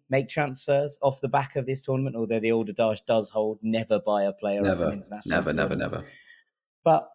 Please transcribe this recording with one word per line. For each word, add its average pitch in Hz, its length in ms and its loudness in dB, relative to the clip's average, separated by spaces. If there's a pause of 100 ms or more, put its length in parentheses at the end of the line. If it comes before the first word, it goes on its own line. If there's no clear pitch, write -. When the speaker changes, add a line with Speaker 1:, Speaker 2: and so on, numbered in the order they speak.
Speaker 1:
make 135 200 2
transfers 143 720 0
off 139 180 2
the 139 80 -2
back 135 300 -2
of 127 80 -2
this 131 160 -4
tournament, 135 340 -2
although 113 240 0
the 113 140 2
older 113 180 0
adage 110 340 0
does 113 240 2
hold, 107 320 -2
never 110 380 0
buy 104 240 0
a 98 80 0
player 101 300 -2
off 101 40 2
Speaker 2:
Never, 87 200 2
Speaker 1:
an 78 80 0
international - 420 -6
Speaker 2:
never, 82 160 0
never, 76 240 0
Speaker 1:
tournament. - 160 -4
Speaker 2:
never. - 140 -8 (800)
Speaker 1:
But 160 280 4